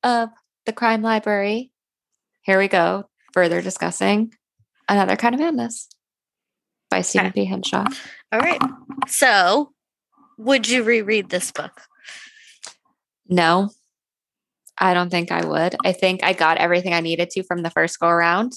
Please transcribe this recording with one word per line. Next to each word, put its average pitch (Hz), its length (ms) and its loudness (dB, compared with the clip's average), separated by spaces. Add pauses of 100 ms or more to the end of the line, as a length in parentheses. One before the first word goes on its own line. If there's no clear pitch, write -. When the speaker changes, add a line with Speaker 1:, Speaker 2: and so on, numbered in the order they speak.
Speaker 1:
of 233 260 0 (380)
The 226 80 -6
Crime 226 260 0
Library. 214 720 -2 (720)
Here 190 160 2
we 196 100 2
go, 185 400 0 (240)
further 175 300 2
discussing 190 720 -2 (520)
Another 196 300 2
Kind 233 180 2
of 269 60 -2
Madness 240 480 -4 (1000)
by 185 100 0
Stephen 185 280 0
Speaker 2:
Okay. 190 120 -4
Speaker 1:
P. 202 60 0
Henshaw. 190 400 -4 (460)
Speaker 2:
All 220 80 0
right. 302 200 0 (460)
So, 220 640 2 (640)
would 226 320 0
you 247 140 2
reread 214 480 0
this 180 220 -4
book? - 280 -12 (1500)
Speaker 1:
No, 180 440 2 (1040)
I 185 160 2
don't 180 160 0
think 170 240 -2
I 170 100 -2
would. 160 320 -2 (120)
I 185 60 2
think 185 300 -2
I 185 120 2
got 160 240 2
everything 175 340 0
I 170 80 0
needed 165 300 -2
to 185 140 -6
from 175 180 -4
the 165 80 -4
first 165 280 -2
go 170 100 0
around. 170 480 2